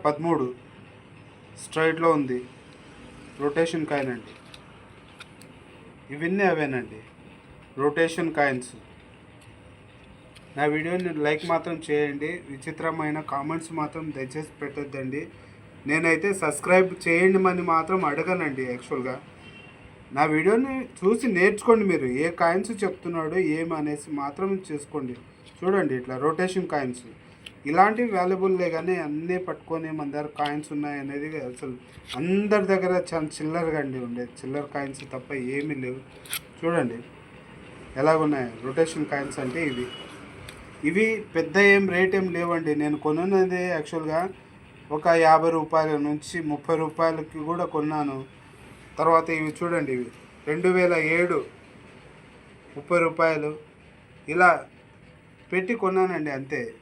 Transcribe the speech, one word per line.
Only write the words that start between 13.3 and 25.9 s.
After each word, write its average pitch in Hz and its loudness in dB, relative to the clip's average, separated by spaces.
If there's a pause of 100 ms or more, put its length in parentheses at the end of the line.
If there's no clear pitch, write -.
కామెంట్స్ 156 -6
మాత్రం 151 -6 (100)
దయచేసి 139 -10
పెట్టొద్దండి. 139 -8 (680)
నేనైతే 160 2 (100)
సబ్స్క్రైబ్ 180 4 (120)
చేయండి 185 4 (120)
అని 175 -2 (100)
మాత్రం 165 2 (120)
అడగనండి. 156 -2
యాక్చువల్గా 127 -6 (1000)
నా 143 4 (100)
వీడియోని 208 2 (240)
చూసి 226 2 (120)
నేర్చుకోండి 208 6
మీరు, 135 2 (160)
ఏ 165 2 (140)
కాయిన్స్ 185 2 (120)
చెప్తున్నాడు 170 -4 (200)
ఏం 165 -2 (100)
అనేసి 147 -4 (120)
మాత్రం 185 -4 (200)
చేసుకోండి. 143 -8 (440)
చూడండి, 180 2